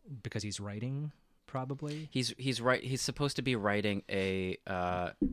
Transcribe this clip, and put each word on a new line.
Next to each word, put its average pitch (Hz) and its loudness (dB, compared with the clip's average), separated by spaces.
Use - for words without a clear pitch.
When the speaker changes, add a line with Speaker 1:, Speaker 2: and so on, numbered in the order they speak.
Speaker 1:
because 107 -4
he's 107 -6
writing, 123 -4
probably. 143 -6
Speaker 2:
He's, 123 0
he's 127 0
right. 123 4
He's 127 -2
supposed 139 0
to - -2
be 127 4
writing 104 2
a, 95 2
uh, 90 0